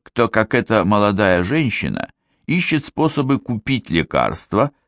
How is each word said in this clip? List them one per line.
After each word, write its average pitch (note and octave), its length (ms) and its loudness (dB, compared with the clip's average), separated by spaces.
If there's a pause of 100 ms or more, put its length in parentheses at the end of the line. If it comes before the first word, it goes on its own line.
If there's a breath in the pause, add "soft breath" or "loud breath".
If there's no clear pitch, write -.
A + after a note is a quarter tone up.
кто, A#2 260 -2
как A2 240 -2
эта A2 320 2
молодая G2+ 580 2
женщина, G#2+ 680 -2 (360)
ищет D#3 380 -2
способы C#3 540 0
купить B2 500 -4
лекарства, E2 840 0 (160)